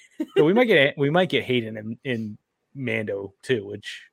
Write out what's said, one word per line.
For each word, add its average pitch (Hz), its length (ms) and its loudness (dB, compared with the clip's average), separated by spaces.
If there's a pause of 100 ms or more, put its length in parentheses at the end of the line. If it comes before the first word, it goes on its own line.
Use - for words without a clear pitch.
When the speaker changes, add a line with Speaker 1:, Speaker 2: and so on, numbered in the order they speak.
(120)
Speaker 1:
<laughs> - 260 -8
Speaker 2:
so 165 60 6
we 165 100 4
might 247 120 4
get, 151 320 4
we 143 120 2
might 175 200 2
get 123 140 0
Hayden 113 340 -2
in, 110 260 -8
in 113 340 -6 (380)
Mando 110 580 -4 (100)
too, 110 220 0
which 101 480 -12